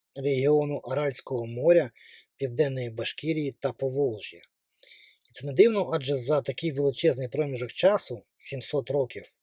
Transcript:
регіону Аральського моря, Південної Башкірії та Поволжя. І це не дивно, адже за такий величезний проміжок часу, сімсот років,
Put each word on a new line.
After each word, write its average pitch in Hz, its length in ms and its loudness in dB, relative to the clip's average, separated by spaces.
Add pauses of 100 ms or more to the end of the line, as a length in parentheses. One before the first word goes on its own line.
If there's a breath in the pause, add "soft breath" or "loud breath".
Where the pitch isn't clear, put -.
(160)
регіону 143 600 2
Аральського 131 680 -4
моря, 131 460 4 (460 loud breath)
Південної 131 520 -2
Башкірії 143 640 -4
та - 200 -4
Поволжя. 127 640 -2 (920 loud breath)
І - 40 -20
це - 120 -10
не 143 80 -4
дивно, 196 400 6
адже 143 220 -2
за 131 260 0
такий 143 300 -4
величезний 135 560 2
проміжок 135 440 -4
часу, 185 520 0 (120)
сімсот 131 560 -6
років, 127 320 -2 (200)